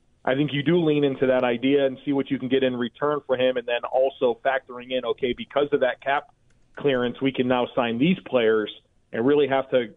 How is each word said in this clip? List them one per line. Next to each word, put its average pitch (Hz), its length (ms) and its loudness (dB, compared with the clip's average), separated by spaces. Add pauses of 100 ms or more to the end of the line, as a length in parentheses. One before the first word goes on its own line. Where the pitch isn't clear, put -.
(260)
I 127 80 0
think 143 200 0
you 143 100 -2
do 170 200 2
lean 147 200 2
into 135 240 0
that 127 160 2
idea 131 420 2
and 131 180 -4
see 143 100 -2
what 135 180 -2
you 127 80 -2
can 127 80 -6
get 131 160 2
in 127 120 0
return 143 520 -4
for 127 100 0
him, 127 200 2
and 120 100 -4
then 120 240 -4
also 127 520 0
factoring 127 480 -4
in, 123 140 -4
okay, 120 280 -2
because 139 380 -2
of 147 100 2
that 123 200 0
cap 139 280 -2 (480)
clearance, 123 440 -2
we 135 100 0
can 127 160 -2
now 123 280 0
sign 117 240 -2
these 180 260 2
players 110 460 2 (400)
and 113 120 -2
really 143 240 4
have 135 220 0
to, 120 280 0